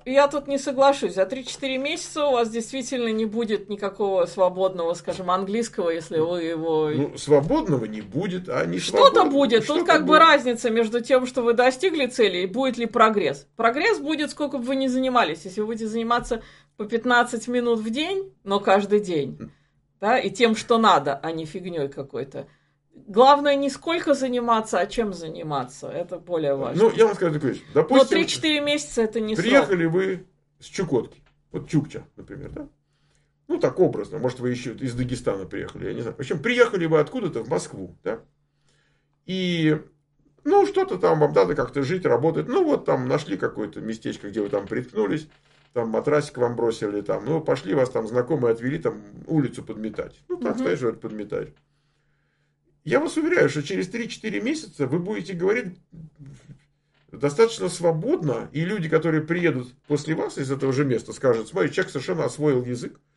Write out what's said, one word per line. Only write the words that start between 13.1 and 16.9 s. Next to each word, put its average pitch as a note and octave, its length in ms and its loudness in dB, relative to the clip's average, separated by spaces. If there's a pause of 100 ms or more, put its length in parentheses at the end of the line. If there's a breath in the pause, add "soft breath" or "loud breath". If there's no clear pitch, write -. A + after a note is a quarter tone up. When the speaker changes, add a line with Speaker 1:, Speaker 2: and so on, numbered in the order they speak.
Speaker 1:
Прогресс D4+ 460 2
будет, D4 320 -2
сколько C#4+ 260 -6
бы A#3 60 -6
вы C4 100 -2
ни C4+ 140 0
занимались. B3+ 560 0
Если F#3+ 160 -8
вы G#3+ 80 -4
будете A3+ 180 -6
заниматься A3+ 560 -2 (340 loud breath)
по G#3+ 80 -8
пятнадцать A#3+ 600 0